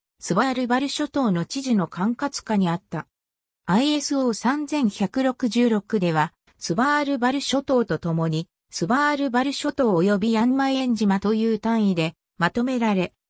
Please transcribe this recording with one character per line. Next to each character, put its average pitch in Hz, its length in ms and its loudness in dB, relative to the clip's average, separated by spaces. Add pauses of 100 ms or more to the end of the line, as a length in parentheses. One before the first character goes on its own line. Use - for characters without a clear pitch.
(180)
ス - 160 -4
バ 220 100 4
ー 262 100 0
ル 254 120 -2
バ 247 140 2
ル 277 80 -2
諸 294 200 -4
島 262 220 0
の 170 140 0
知 - 160 -6
事 262 160 0
の 175 120 2
管 208 260 -2
轄 - 280 -6
下 214 140 -2
に 190 140 2
あ 170 60 0
っ - 60 -14
た。 - 240 -8 (600)
ア 202 160 2
イ 302 100 2
エ 294 80 0
ス 285 160 -4
オ 254 140 2
ー 214 40 -2
三 285 320 -2
千 285 220 0
百 208 340 -2
六 254 280 -2
十 240 180 2
六 214 320 -2
で 170 140 0
は、 156 180 0 (240)
ス - 180 -6
バ 285 280 2
ー - 20 -2
ル 277 140 -2
バ 247 140 2
ル 277 100 -4
諸 277 200 -2
島 254 220 0
と 160 140 -2
共 165 300 -2
に、 160 200 -4 (220)
ス - 160 -4
バ 294 260 2
ー 285 60 0
ル 277 120 -2
バ 247 140 2
ル 277 80 -2
諸 285 200 -4
島 233 220 2
及 196 220 4
び 226 160 0
ヤ 226 140 2
ン 254 100 2
マ 269 140 0
エ 262 160 -2
ン 240 80 0
島 196 260 2
と 214 140 0
い 220 200 0
う 214 40 -2
単 220 320 0
位 185 40 0
で 165 200 -2 (240)
ま 170 120 2
と 240 140 -2
め 254 140 -2
ら 220 160 0
れ、 180 180 -2 (180)